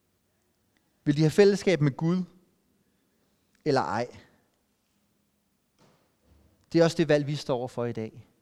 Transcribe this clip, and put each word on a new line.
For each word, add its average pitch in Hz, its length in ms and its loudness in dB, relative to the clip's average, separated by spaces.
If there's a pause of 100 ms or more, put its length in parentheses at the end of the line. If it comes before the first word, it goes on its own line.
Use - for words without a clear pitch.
(1040)
Vil 147 120 0
de 151 40 0
have 156 100 2
fællesskab 196 500 2
med 143 160 -2
Gud, 175 260 -2 (1400)
eller 139 160 0
ej? 101 360 -6 (2500)
Det 170 80 4
er 165 40 6
også 165 120 0
det 160 120 0
valg, 147 180 2
vi 147 100 -6
står 139 220 -4
over 123 100 -8
for 120 160 -8
i 117 80 -6
dag. 110 360 -12 (140)